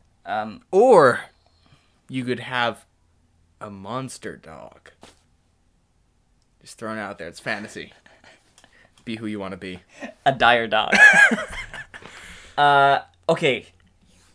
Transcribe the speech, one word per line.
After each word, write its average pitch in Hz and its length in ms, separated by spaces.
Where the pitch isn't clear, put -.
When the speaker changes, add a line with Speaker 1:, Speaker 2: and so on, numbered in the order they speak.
Speaker 1:
Um, 107 360
Speaker 2:
Or 185 500
you 131 140
could 120 160
have 120 460
a 107 80
monster 101 680
dog. - 520
Just - 180
throwing 110 180
it 107 40
out 101 180
there. 82 80
It's 82 120
fantasy. 104 540
Be 110 140
who 110 100
you 107 120
wanna 95 180
be. 92 240
Speaker 1:
A 143 60
dire 117 360
dog. 107 320
<laughs> - 60
Uh, 139 440
okay. 151 380